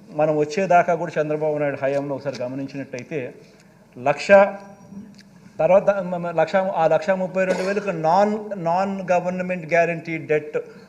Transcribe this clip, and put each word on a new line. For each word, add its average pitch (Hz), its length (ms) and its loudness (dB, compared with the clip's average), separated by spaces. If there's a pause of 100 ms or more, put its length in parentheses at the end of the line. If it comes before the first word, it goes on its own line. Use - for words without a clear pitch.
(140)
మనం 151 240 2
వచ్చేదాకా 175 580 2
కూడా 160 260 -4
చంద్రబాబు 151 360 -2
నాయుడు 143 260 -2
హయాంలో 139 320 -2
ఒకసారి 131 260 -8
గమనించినట్టయితే 131 920 -8 (720)
లక్ష, 143 280 0 (1300)
తర్వాత 175 300 4
మ-, 180 280 -2
మ-, 170 140 -6
లక్ష, 160 240 0
ఆ 190 320 2
లక్ష 156 220 2
ముప్పై 185 360 0
రెండు 185 180 -2
వేలకు 196 260 -2
non, 175 420 2 (280)
non 190 460 -2
government 180 640 -2
guarantee 165 580 -2
debt 151 340 -2 (280)